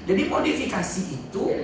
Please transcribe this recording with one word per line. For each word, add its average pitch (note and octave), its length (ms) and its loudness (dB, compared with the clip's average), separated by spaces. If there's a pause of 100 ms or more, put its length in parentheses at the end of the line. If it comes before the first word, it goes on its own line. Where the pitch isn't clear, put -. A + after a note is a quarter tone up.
Jadi - 240 4
modifikasi - 720 0 (140)
itu - 280 -4 (200)